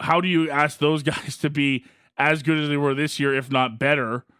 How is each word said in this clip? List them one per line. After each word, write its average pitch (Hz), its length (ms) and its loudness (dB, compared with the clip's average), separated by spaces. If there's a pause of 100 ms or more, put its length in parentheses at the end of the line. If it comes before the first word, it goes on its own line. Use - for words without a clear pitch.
how 165 200 2
do 185 80 0
you 160 220 2
ask 147 280 0
those 147 240 2
<laughs> - 20 -14
guys - 340 -4
to 147 120 -2
be 139 340 0 (320)
as 151 260 0
good 156 160 2
as 151 100 -2
they 147 80 0
were 143 180 0
this 147 260 -2
year, 139 140 2
if 131 160 -4
not 127 280 0
better? 131 460 0 (160)